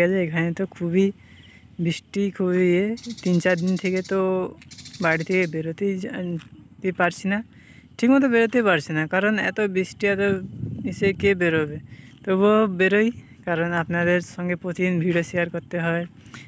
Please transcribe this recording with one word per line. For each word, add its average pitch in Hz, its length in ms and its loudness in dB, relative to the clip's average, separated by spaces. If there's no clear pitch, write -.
গেলে 185 220 4
এখানে 165 240 -2
তো 196 60 -2
খুবই 175 300 2
বৃষ্টি, 170 380 -4
খুবই 185 360 2
ইয়ে, 185 140 2
তিন 180 220 2
চার 185 200 4
দিন 185 180 2
থেকে 185 180 0
তো 190 60 2
বাড়ি 160 240 2
থেকে 185 160 2
বেরোতেই 165 380 -4
যা-, 180 1000 -8
পারছি 175 320 0
না, 202 60 -2
ঠিকমতো 269 380 4
বেরোতেই 233 340 2
পারছি 165 280 2
না, 156 60 0
কারণ 202 200 2
এত 185 100 -4
বৃষ্টি, 190 280 -4
এত 196 80 -2
ইসে 196 180 0
কে 202 100 4
বেরোবে। 156 360 0
তবুও 202 340 4
বেরোই, 202 280 4
কারণ 170 220 0
আপনাদের 175 360 2
সঙ্গে 180 280 -4
প্রতিদিন 180 320 -2
ভিডিও 170 260 0
শেয়ার 175 240 -2
করতে 175 300 -8
হয় 170 200 -2